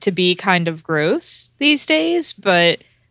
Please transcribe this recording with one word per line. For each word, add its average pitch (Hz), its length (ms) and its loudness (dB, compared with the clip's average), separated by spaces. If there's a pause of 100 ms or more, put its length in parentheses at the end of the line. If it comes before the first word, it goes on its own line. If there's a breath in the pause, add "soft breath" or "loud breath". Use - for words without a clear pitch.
to 208 100 -2
be 180 240 2
kind 175 340 0
of 160 140 -6
gross 160 760 -2
these 285 260 2
days. 320 480 -2
But, 175 480 2 (300 soft breath)